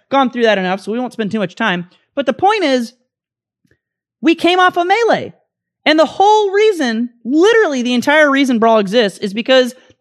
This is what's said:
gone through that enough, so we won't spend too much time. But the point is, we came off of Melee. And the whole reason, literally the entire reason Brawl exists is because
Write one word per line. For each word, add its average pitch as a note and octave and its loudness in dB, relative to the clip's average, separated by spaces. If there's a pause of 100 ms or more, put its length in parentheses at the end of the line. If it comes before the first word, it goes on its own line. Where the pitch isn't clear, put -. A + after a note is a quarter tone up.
gone C4+ 0
through B3 -4
that G#3+ 2
enough, F#3 -4
so G3 -10
we A#3 -4
won't B3 -8
spend G#3 -6
too A3 -4
much F#3 -6
time. F3+ -4 (260)
But C#4 -4
the C4+ -2
point G4 0
is, B3+ -2 (1300)
we D#4+ 2
came F4 0
off F4+ 2
of F4 -2
Melee. F#4+ 0 (520)
And D#4 2
the D#4 4
whole G#4 2
reason, D#4 -2 (140)
literally D#4+ 2
the B3 -2
entire C#4+ 2
reason C4+ 0
Brawl A3+ 2
exists G3+ -2
is G3 -8
because B3+ 0 (260)